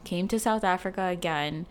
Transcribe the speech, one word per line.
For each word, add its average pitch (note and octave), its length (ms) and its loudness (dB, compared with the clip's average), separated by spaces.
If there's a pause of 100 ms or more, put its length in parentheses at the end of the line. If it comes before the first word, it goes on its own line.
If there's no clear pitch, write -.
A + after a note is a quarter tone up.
came F3+ 240 0
to A3+ 100 2
South A3 240 2
Africa F#3 440 0
again. D#3+ 640 -2